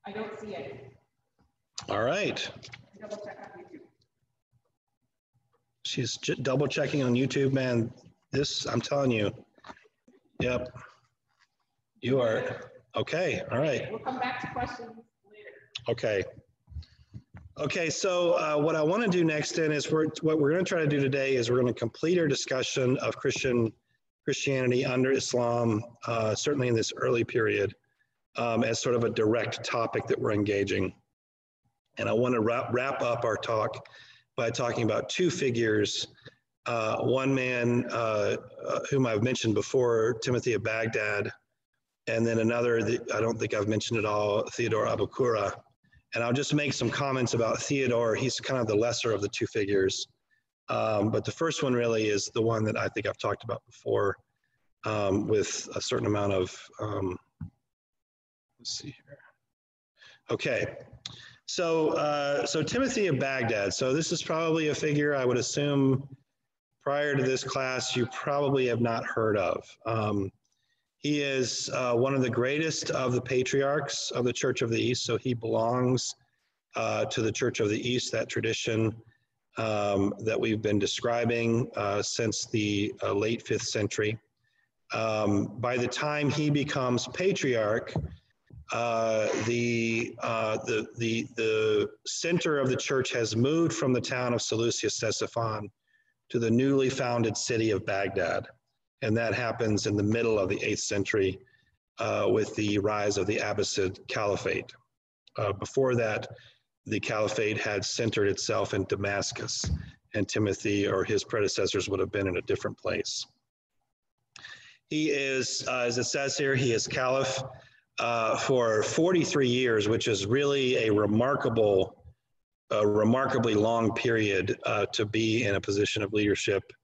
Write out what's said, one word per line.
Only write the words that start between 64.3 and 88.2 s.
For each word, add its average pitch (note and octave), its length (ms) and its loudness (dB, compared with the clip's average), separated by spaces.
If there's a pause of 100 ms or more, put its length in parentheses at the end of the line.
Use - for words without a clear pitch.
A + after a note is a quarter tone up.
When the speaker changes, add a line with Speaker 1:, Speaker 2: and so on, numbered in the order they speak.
Speaker 2:
a C#3+ 60 0
figure D3 400 0
I C3 100 0
would B2 120 4
assume C#3 720 2 (720)
prior C#3+ 340 0
to C3+ 60 2
this B2+ 200 0
class C3 540 -2
you B2 100 2
probably C#3 600 0
have A#2 140 2
not A#2 240 0
heard A2 320 2
of. F2+ 280 0 (200)
Um, G#2+ 460 0 (680)
he D3 220 0
is, C3+ 540 -2
uh, B2+ 200 0
one C3 200 4
of C3 80 2
the B2+ 80 2
greatest C#3+ 640 -2
of C3 200 0
the B2 80 2
patriarchs C#3 920 0
of B2+ 120 0
the B2 80 2
Church B2+ 300 -2
of A#2 80 0
the A2+ 100 0
East. A#2 240 0
So A#2 120 -2
he B2+ 180 -2
belongs, A#2 800 0 (640)
uh, A2 300 0
to - 140 -4
the A2 120 2
Church A#2+ 260 -2
of G#2+ 100 4
the A#2+ 220 0
East, B2 220 -2
that A#2 160 -2
tradition, A2 640 0 (640)
um, G2+ 640 0
that A2 200 0
we've A2 220 0
been G#2 160 2
describing, A#2 1000 0
uh, G#2 260 0
since - 440 -2
the, G#2 560 0
uh, G#2 100 -2
late A2 300 0
fifth A2 220 -2
century. G#2+ 520 -2 (800)
Um, G#2+ 640 0
by B2 180 0
the A#2+ 120 0
time D3 420 -2
he D3+ 200 0
becomes C#3 580 0
patriarch, B2 840 0 (800)